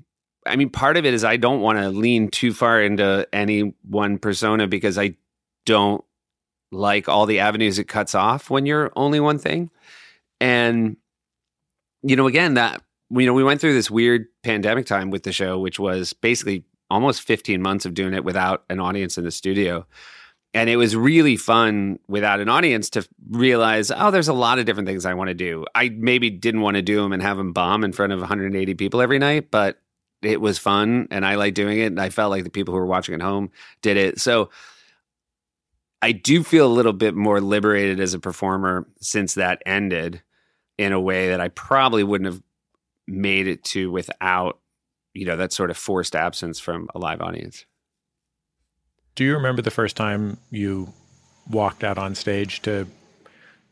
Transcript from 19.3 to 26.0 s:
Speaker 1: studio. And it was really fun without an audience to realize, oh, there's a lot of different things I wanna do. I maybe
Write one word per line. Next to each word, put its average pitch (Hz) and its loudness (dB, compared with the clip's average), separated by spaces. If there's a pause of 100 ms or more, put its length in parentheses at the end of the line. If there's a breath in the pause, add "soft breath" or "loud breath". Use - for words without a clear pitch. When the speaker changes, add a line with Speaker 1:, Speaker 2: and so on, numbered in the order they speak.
Speaker 1:
studio. 92 -2 (680 loud breath)
And 113 2
it 117 2
was 117 2
really 143 4
fun 107 2
without 101 0
an 104 -2
audience 131 2
to 104 -4 (240)
realize, 113 2
oh, 208 2
there's 180 2
a 156 0
lot 123 2
of 113 0
different 101 -2
things 92 -6
I 90 -2
wanna 92 -4
do. 85 -6
I 120 0
maybe 117 0